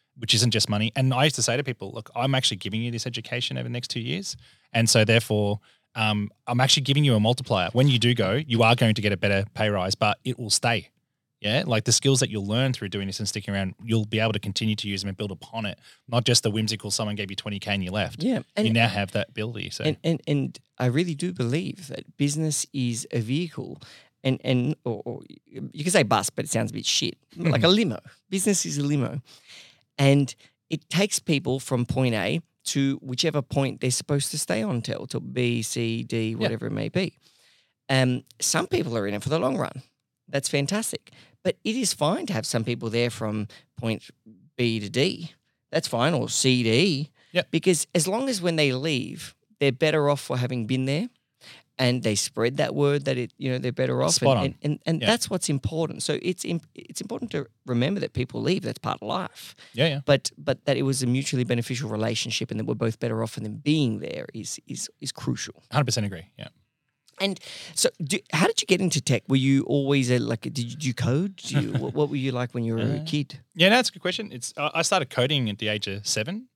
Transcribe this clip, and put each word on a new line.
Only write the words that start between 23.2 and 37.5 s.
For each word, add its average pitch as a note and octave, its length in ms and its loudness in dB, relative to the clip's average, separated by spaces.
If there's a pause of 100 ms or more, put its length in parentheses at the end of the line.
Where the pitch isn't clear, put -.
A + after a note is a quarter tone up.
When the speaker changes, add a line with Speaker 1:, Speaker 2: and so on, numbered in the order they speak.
Speaker 2:
vehicle, C3+ 580 -4 (460)
and, C3 200 2
and, B2 320 2 (100)
or, A#2 180 -4
or - 160 -8 (240)
you - 400 -10
can F3 80 0
say F#3 120 6
bus, G2+ 260 2
but - 160 -6
it - 40 -8
sounds A2+ 200 -2
a - 40 -10
bit - 120 -8
shit, - 400 -2
Speaker 1:
<laughs> - 100 -20
Speaker 2:
like D#3 280 2
a E3 40 6
limo. F#3+ 300 2 (320)
Business F#3+ 340 2
is D3 140 -6
a D3 40 0
limo, C#3+ 380 0 (800)
and C#3 360 6 (360)
it - 180 -6
takes G3+ 300 2
people C3+ 420 0
from B2 260 0
point B2+ 280 0
A A2 260 0 (240)
to C#3 380 0
whichever C#3+ 400 -2
point C#3 400 -2
they're C3 80 2
supposed C#3+ 420 -2
to D3+ 60 -6
stay - 240 -2
on E3+ 200 -2
till, - 240 -6
till - 140 -6
B, B2 420 -2
C, A#2 400 -4
D, A2+ 280 -2
Speaker 1:
Yeah. A2+ 60 -4
Speaker 2:
whatever A2+ 300 -2
it A2+ 60 -6
may G#2+ 160 -4
be. - 300 -4 (720)